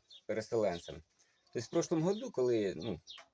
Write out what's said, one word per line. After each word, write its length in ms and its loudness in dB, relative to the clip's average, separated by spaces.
переселенцем. 760 -2
Тобто 140 -4
в 20 -18
прошлому 360 2
году, 260 0
коли, 440 2
ну, 260 -4